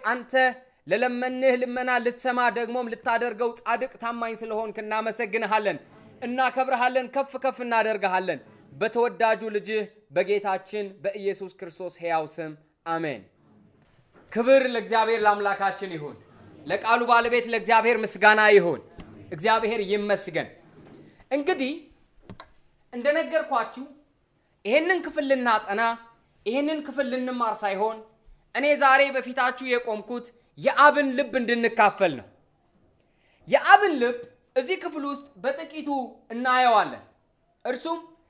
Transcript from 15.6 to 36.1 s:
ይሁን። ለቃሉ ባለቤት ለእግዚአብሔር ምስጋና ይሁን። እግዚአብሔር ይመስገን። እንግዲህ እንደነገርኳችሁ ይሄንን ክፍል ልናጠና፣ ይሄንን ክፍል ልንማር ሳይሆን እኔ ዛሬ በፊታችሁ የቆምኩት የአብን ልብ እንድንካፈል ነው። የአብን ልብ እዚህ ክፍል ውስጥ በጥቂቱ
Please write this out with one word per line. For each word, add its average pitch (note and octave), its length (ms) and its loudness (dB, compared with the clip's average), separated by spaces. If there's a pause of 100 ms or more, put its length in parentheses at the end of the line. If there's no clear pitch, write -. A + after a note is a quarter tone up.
ይሁን። D3 240 -10 (520)
ለቃሉ A3 380 2
ባለቤት A#3 420 4
ለእግዚአብሔር A3+ 500 2
ምስጋና G#3+ 520 4
ይሁን። F3 320 6 (500)
እግዚአብሔር A3 520 0
ይመስገን። G3 680 -2 (840)
እንግዲህ C#4 420 -2 (1200)
እንደነገርኳችሁ C#4 920 -2 (800)
ይሄንን E4 360 2
ክፍል D4+ 260 -6
ልናጠና፣ A3+ 540 0 (640)
ይሄንን C#4+ 360 -2
ክፍል C4+ 260 -6
ልንማር B3 480 -4
ሳይሆን G#3+ 420 -2 (580)
እኔ C4 100 0 (120)
ዛሬ C4+ 240 6 (100)
በፊታችሁ B3+ 560 -4
የቆምኩት A#3+ 580 -4 (320)
የአብን C#4 560 6
ልብ C4 220 -2
እንድንካፈል A3+ 800 2
ነው። A#2 140 -12 (1200)
የአብን F4 480 6
ልብ A#3+ 220 0 (380)
እዚህ C4 220 -2
ክፍል D#4 280 -10
ውስጥ C#4 200 -8 (120)
በጥቂቱ D4 520 -8 (400)